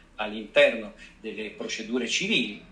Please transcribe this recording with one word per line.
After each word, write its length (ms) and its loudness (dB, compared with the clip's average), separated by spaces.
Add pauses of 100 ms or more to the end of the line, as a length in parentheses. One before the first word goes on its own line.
(160)
all'interno 760 2 (260)
delle 300 -8
procedure 580 -4
civili. 640 0